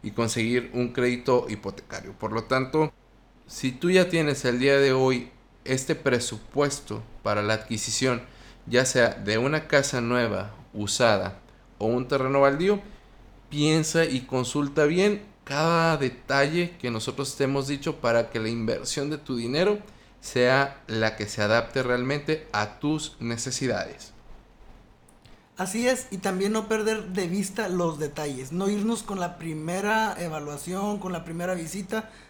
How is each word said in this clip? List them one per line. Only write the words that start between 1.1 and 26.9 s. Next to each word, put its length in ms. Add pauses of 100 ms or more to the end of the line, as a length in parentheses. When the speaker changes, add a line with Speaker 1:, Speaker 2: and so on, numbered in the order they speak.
Speaker 1:
hipotecario. 640
Por 180
lo 120
tanto, 480 (560)
si 240
tú 180
ya 200
tienes 360
el 140
día 180
de 160
hoy 380 (340)
este 300
presupuesto 1080 (200)
para 180
la 140
adquisición, 640 (460)
ya 180
sea 240
de 280
una 300
casa 340
nueva, 520 (200)
usada 680 (380)
o 100
un 200
terreno 340
baldío, 400 (680)
piensa 560
y 160
consulta 640
bien 380 (200)
cada 540
detalle 800
que 120
nosotros 440
te 100
hemos 220
dicho 280
para 340
que 100
la 100
inversión 600
de 80
tu 180
dinero 440 (420)
sea 680
la 280
que 120
se 140
adapte 400
realmente 680
a 280
tus 400
necesidades. 920 (1400)
Speaker 2:
Así 300
es, 240
y 80
también 340
no 140
perder 400